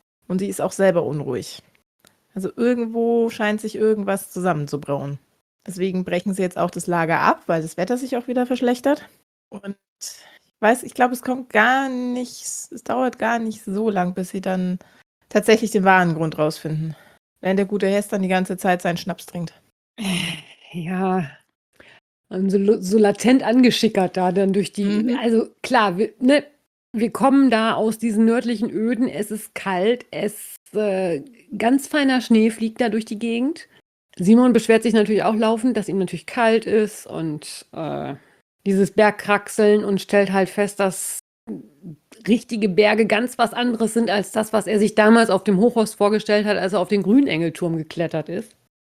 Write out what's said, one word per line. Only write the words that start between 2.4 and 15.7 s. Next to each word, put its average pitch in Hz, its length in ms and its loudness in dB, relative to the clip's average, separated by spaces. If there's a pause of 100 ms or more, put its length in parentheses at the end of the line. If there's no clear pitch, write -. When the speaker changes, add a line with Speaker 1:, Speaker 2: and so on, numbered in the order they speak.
Speaker 1:
irgendwo 233 720 0
scheint 214 320 -4
sich 214 160 -8
irgendwas 202 520 -2
zusammenzubrauen. 143 920 -4 (460)
Deswegen 185 380 -4
brechen 180 300 -4
sie 190 80 -4
jetzt 180 160 -4
auch 175 120 0
das 170 160 -10
Lager 165 360 0
ab, 175 260 2
weil 165 140 0
das 165 160 -10
Wetter 190 180 -2
sich 254 220 -4
auch 240 100 -8
wieder 247 180 0
verschlechtert. 247 600 0 (400)
Und 202 300 -14 (240)
ich - 80 -12 (500)
weiß, 220 240 2
ich 254 100 -14
glaub, 247 200 0
es 247 80 -8
kommt 254 320 -6
gar 254 340 2
nicht, 247 560 -6
es - 400 -14
dauert 247 360 -4
gar 233 200 -2
nicht 220 240 -8
so 214 260 -4
lang, 180 260 -2
bis 185 160 -8
sie 190 100 -8
dann 185 380 -4 (500)
tatsächlich 214 420 2